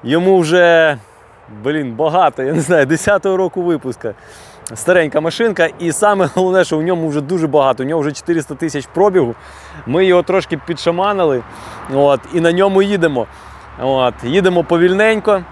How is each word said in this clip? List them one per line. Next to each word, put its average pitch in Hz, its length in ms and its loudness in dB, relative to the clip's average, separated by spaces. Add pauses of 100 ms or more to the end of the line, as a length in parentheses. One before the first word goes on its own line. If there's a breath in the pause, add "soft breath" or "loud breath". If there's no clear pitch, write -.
Йому 175 360 2
вже, 165 600 4 (640 loud breath)
блін, 143 280 -4
багато, 151 500 0
я 135 100 -2
не 165 80 0
знаю, 151 260 2
десятого 190 500 0
року 185 260 -2
випуска. 131 520 -4 (600 loud breath)
Старенька 156 460 0
машинка, 165 480 -2 (100)
і 170 140 -4
саме 196 420 2
головне, 185 300 2
що 160 140 -2
в 156 40 -2
ньому 170 260 -2
вже 147 120 -2
дуже 160 260 -2
багато, 135 360 2
у 127 40 -4
нього 160 140 -2
вже 147 120 -4
чотириста 156 420 -6
тисяч 143 400 -8
пробігу. 175 400 2 (520 loud breath)
Ми 160 180 0
його 180 180 4
трошки 180 440 -2
підшаманили, 170 760 -2 (520 loud breath)
от, 139 260 4 (120)
і 170 80 0
на 170 120 2
ньому 190 300 2
їдемо. 165 440 0 (540 loud breath)
От, 127 340 0 (100)
їдемо 175 400 0
повільненько. 190 880 2